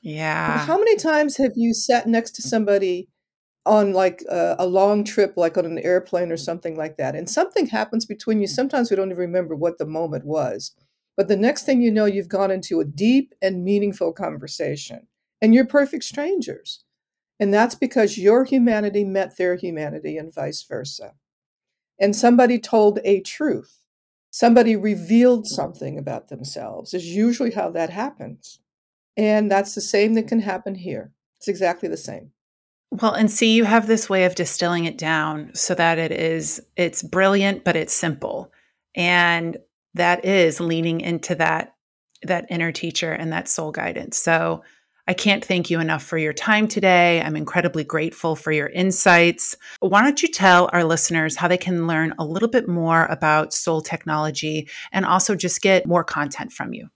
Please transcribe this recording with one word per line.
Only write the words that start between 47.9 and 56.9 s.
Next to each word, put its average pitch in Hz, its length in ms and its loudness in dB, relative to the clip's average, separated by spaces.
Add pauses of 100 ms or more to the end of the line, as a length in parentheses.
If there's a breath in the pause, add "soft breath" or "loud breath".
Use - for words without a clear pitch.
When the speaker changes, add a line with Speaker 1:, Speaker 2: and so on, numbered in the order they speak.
Speaker 1:
for 156 160 -6
your 147 160 -2
insights. 175 880 4 (240 loud breath)
Why 196 240 4
don't 285 180 2
you 339 80 0
tell 185 420 6
our 175 120 2
listeners 160 520 0
how 175 120 -2
they 180 100 2
can 175 300 -2
learn 160 320 -2
a 165 60 -4
little 190 240 -2
bit 240 180 0
more 165 380 2
about 156 480 0
soul 160 280 -2
technology 156 880 -6 (220 loud breath)
and 190 140 -2
also 190 300 2
just 175 260 -4
get 190 260 4
more 170 160 2
content - 480 -6
from - 220 -10
you? - 220 -14